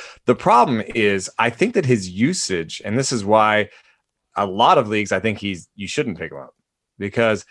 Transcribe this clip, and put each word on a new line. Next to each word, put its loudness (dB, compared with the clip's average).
The 4
problem 2
is, 0
I 2
think -2
that 0
his 2
usage, -4
and -2
this -4
is -4
why 4
a 0
lot 4
of 2
leagues, -2
I 0
think -2
he's, -8
you -12
shouldn't -4
pick -10
him -16
up, -18
because -2